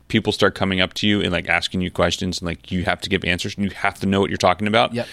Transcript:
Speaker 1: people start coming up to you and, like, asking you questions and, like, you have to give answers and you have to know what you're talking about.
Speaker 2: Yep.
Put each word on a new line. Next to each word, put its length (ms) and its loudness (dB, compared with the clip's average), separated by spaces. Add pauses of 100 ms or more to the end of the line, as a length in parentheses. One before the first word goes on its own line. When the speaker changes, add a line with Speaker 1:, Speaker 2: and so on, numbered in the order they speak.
Speaker 1:
people 240 2
start 220 2
coming 260 0
up 140 0
to 120 -2
you 140 4
and, 120 2
like, 160 0
asking 340 0
you 80 -4
questions 480 0
and, 80 -8
like, 260 -8
you 120 -2
have 180 0
to 80 -8
give 140 0
answers 320 -2
and 80 -2
you 120 -2
have 240 -4
to 60 -2
know 140 4
what 100 2
you're 80 -4
talking 280 2
about. 280 2
Speaker 2:
Yep. 180 -4